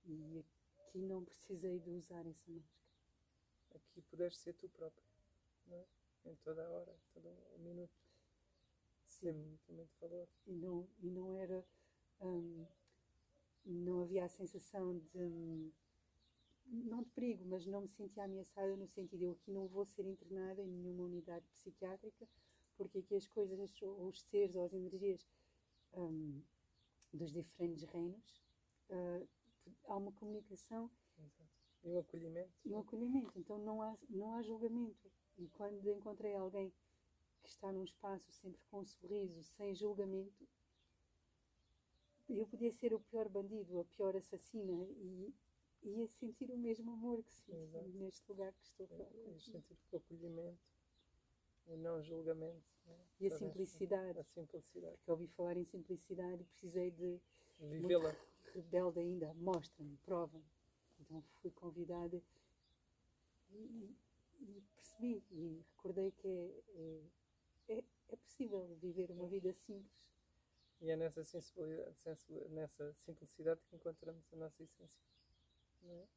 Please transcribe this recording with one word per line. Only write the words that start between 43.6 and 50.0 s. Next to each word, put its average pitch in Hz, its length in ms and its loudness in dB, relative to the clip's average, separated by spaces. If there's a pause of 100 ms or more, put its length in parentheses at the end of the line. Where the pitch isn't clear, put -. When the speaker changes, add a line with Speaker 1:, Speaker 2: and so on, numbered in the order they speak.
Speaker 1:
a 175 40 0
pior 190 320 4
assassina 190 560 -2 (260)
e 185 340 -6 (500)
ia 220 260 0
sentir 233 420 -6
o 247 80 -2
mesmo 226 340 0
amor 233 300 0
que - 100 -14
senti - 200 -14 (100)
Speaker 2:
Exato. 165 280 -6
Speaker 1:
neste 190 380 -6
lugar 196 240 -4
que - 120 -20
estou - 220 -12
a - 20 -20
falar 170 260 -10
Speaker 2:
E, 220 60 -14
e 226 40 -12
Speaker 1:
contigo. 175 160 -12 (120)
Speaker 2:
sentir - 260 -12 (140)
o 180 40 -2
acolhimento, 170 600 -6 (1080)